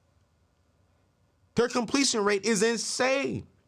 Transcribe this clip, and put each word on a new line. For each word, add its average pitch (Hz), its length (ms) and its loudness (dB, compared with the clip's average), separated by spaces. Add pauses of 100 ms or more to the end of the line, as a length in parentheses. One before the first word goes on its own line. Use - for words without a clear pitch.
(1600)
Their 240 140 2
completion 240 560 0
rate 202 180 2
is 214 180 2
insane. 247 840 -2 (200)